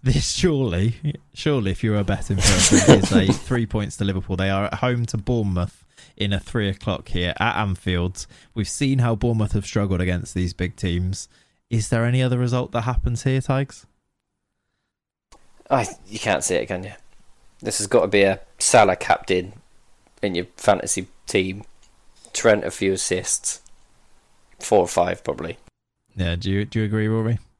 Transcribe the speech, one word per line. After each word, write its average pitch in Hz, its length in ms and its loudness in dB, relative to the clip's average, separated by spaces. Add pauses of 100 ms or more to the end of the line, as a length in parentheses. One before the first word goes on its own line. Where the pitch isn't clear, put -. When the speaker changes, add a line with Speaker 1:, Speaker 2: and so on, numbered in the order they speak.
Speaker 1:
this - 280 2
surely, 117 640 0 (380)
surely, 123 380 -2
if - 120 -4
you're 107 160 2
a 101 40 0
betting 98 340 -2
person, - 640 4
is 92 120 0
a 95 160 4
Speaker 2:
<laughs> 123 60 2
Speaker 1:
three 120 320 -2
points 104 320 -4
to - 80 -4
Liverpool. 95 300 -2
They 95 140 0
are 98 160 0
at - 100 -6
home 123 320 -2
to - 100 -6
Bournemouth 98 680 -2 (320)
in 101 180 -2
a 95 60 -2
three 104 300 -2
o'clock - 400 -6
here 87 280 0
at 110 200 0
Anfield. 90 680 -2 (280)
We've 107 140 -4
seen 135 320 0
how 117 160 2
Bournemouth 113 380 0
have 101 120 -2
struggled 95 360 -2
against 90 320 -2
these 90 200 -2
big 90 220 -4
teams. 90 520 -2 (420)
Is 113 200 -2
there 117 160 2
any 127 180 2
other 127 160 0
result 123 320 0
that 117 120 -2
happens 120 400 -2
here, 135 180 0
Tigers? 135 440 -4 (1800)
Speaker 2:
I, 127 160 2 (220)
you 107 100 -12
can't 95 260 0
see 92 120 0
it, 58 120 -2
can 92 180 -6
you? 101 80 -14 (680)
This - 200 -4
has 104 80 -4
got 120 140 4
to - 60 2
be 101 140 4
a 95 180 4 (180)
Salah 104 380 6
captain - 560 0 (680)
in 101 120 -2
your 87 120 -2 (100)
fantasy - 520 0 (180)
team. 95 400 -2 (680)
Trent 214 320 4
a - 80 -4
few 190 220 0
assists, - 680 -4 (1000)
four 107 180 4
or 90 80 2
five 90 380 -2
probably. 80 320 -6 (580)
Speaker 1:
Yeah, 87 220 -2
do 95 120 -6
you, 98 140 0
do - 160 -6
you 110 60 -2
agree, 107 240 -2
Rory? 113 280 -2 (220)